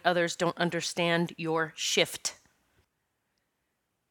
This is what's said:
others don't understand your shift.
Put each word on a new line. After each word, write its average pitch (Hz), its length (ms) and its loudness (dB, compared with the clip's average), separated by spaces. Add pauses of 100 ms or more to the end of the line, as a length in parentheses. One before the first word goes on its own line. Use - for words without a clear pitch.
others 170 320 2
don't 170 200 0
understand 170 760 0
your 160 400 -2
shift. - 600 0 (1800)